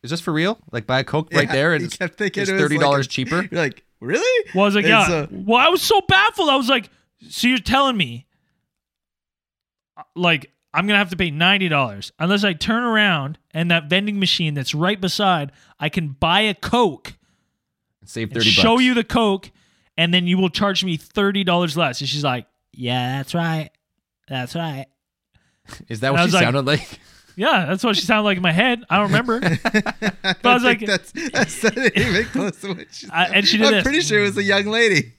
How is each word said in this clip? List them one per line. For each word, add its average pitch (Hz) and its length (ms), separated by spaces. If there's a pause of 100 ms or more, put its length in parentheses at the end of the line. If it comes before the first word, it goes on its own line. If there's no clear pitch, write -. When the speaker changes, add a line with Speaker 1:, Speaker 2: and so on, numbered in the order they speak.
Speaker 1:
Is 120 120
this 165 80
for 175 120
real? 170 240 (140)
Like, 117 160
buy 131 140
a 139 40
Coke 156 280
right 147 160
Speaker 2:
Yeah, 127 40
Speaker 1:
there 143 220
and 151 60
Speaker 2:
you 175 80
Speaker 1:
it's, - 80
Speaker 2:
kept 175 220
thinking 196 240
Speaker 1:
it's 190 80
Speaker 2:
it - 20
was 185 100
like 147 80
Speaker 1:
thirty 151 80
dollars 143 280
Speaker 2:
a - 20
Speaker 1:
cheaper?" 139 420
Speaker 2:
You're 170 100
like, 143 220 (160)
"Really?" 403 460 (100)
Speaker 3:
Well, 185 80
I 202 60
was 196 80
like, 208 80
Speaker 2:
And - 60
Speaker 3:
"Yeah." 220 180
Speaker 2:
so 156 240
Speaker 3:
Well, 190 260
I 294 120
was 359 120
so 415 200
baffled. 381 460
I 269 60
was 254 140
like, 240 200 (400)
"So - 200
you're 254 100
telling 254 380
me, 127 280 (1700)
uh, 151 60 (120)
like, 170 380 (220)
I'm 170 120
gonna 208 120
have 196 120
to 180 60
pay 175 140
ninety 180 380
dollars 123 500
unless 196 260
I 196 80
turn 226 320
around 196 540 (140)
and 165 180
that 165 180
vending 202 320
machine 170 340
that's 139 200
right 180 260
beside, 180 500 (300)
I 151 80
can 156 220
buy 170 320
a 214 120
Coke - 600 (880)
Speaker 1:
Save 113 240
Speaker 3:
and 131 60
Speaker 1:
thirty 113 160
Speaker 3:
show 226 240
Speaker 1:
bucks. 254 100
Speaker 3:
you 254 100
the 233 100
Coke, 208 460 (460)
and 170 160
then 175 140
you 180 120
will 185 120
charge 196 340
me 175 120
thirty 196 460
dollars 175 340
less." 151 240
And 139 80
she's 147 160
like, 123 220 (260)
"Yeah, 127 460
that's 135 160
right. 160 360 (580)
That's 127 260
right." 151 320 (1000)
Speaker 1:
Is 110 120
that 131 80
Speaker 3:
And 139 60
Speaker 1:
what 135 60
Speaker 3:
I - 20
Speaker 1:
she 139 60
Speaker 3:
was 175 60
like, 180 100
Speaker 1:
sounded 127 220
like? - 340 (360)
Speaker 3:
Yeah, 202 300
that's 185 180
what 226 100
she - 80
sounded 214 220
like 202 120
in 180 60
my 180 100
head. 240 380
I 170 60
don't 208 120
remember. 226 320
Speaker 2:
<laughs> - 40
I 202 680 (100)
Speaker 3:
But 190 220
I 247 100
was 247 80
Speaker 2:
think 240 180
Speaker 3:
like, 220 80
Speaker 2:
that's, 196 240
that's 262 500
not 220 140 (200)
even 202 280
close - 380
to 196 120
what - 180
she - 160
Speaker 3:
<laughs> - 40
I, 170 140
Speaker 2:
said. 170 100
Speaker 3:
and 202 100
she 214 120
did 220 80
Speaker 2:
I'm 277 80
Speaker 3:
this. 190 100
Speaker 2:
pretty 285 160
sure 220 180
it 208 40
was 202 160
a 202 40
young 202 240
lady. 208 520